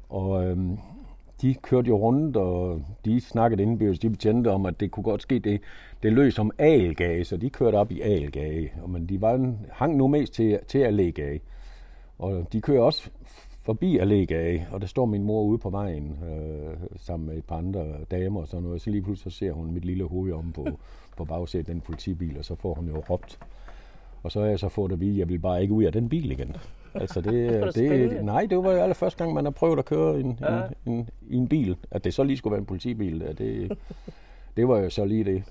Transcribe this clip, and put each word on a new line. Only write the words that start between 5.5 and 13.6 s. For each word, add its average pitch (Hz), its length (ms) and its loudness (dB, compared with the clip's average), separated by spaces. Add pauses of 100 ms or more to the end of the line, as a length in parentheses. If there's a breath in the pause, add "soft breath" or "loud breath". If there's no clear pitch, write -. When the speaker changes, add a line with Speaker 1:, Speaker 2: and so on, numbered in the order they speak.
Speaker 1:
det 107 100 4
lød 131 180 8
som 107 280 2
Adelgade, 87 640 4
så 95 120 -4
de 110 140 -2
kørte 107 260 2
op 104 160 4
i 85 80 -6
Adelgade. 78 680 -2 (140)
Og, 90 80 -8
men 85 160 -4
de 95 140 -2
var 110 140 4
en, 127 380 0
hang 151 240 0
nu 135 120 6
mest 143 240 2
til, 107 260 4 (100)
til 135 160 4
Allégade. 90 540 2 (800 soft breath)
Og 92 340 -2
de 110 80 0
kører 135 220 6
også 147 280 4 (520)